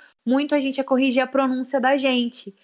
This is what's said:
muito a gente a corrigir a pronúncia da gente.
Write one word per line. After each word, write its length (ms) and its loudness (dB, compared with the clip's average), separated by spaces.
muito 280 2
a 60 2
gente 200 -4
a 40 -2
corrigir 380 2
a 40 0
pronúncia 520 -2
da 200 2
gente. 640 -2